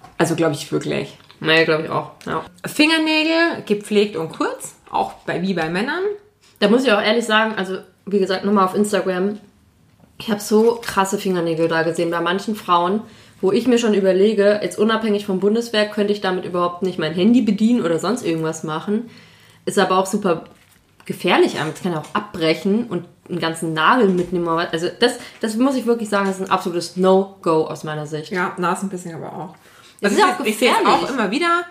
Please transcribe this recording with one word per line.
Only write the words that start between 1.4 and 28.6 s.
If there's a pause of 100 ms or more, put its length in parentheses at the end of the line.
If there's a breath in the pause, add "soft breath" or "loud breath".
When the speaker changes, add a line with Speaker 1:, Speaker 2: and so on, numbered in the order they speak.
Speaker 2:
Nee,
glaub
ich
auch, (120)
ja. (220)
Speaker 1:
Fingernägel
gepflegt
und
kurz, (160)
auch (140)
bei,
wie
bei
Männern. (580 soft breath)
Speaker 2:
Da
muss
ich
auch
ehrlich
sagen,
also (280)
wie
gesagt,
nochmal
auf
Instagram, (840)
ich
hab
so
krasse
Fingernägel
da
gesehen
bei
manchen
Frauen, (380 loud breath)
wo
ich
mir
schon
überlege,
jetzt
unabhängig
vom
Bundeswehr
könnte
ich
damit
überhaupt
nicht
mein
Handy
bedienen
oder
sonst
irgendwas
machen. (560 loud breath)
Ist
aber
auch
super (640)
gefährlich,
das
kann
ja
auch
abbrechen
und (240)
einen
ganzen
Nagel
mitnehmen.
Oder
was.
Also (100)
das, (220 loud breath)
das
muss
ich
wirklich
sagen,
das
ist
ein
absolutes
No-Go
aus
meiner
Sicht.
Speaker 1:
Ja,
Nasenpiercing